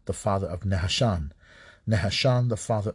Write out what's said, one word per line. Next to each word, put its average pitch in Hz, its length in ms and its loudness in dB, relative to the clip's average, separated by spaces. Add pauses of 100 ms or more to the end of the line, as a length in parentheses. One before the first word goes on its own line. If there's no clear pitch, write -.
the - 80 -4
father 98 360 -2
of 87 120 -8
Nahashon, 92 680 0 (580)
Nahashon 120 640 2
the 107 60 0
father 107 380 -2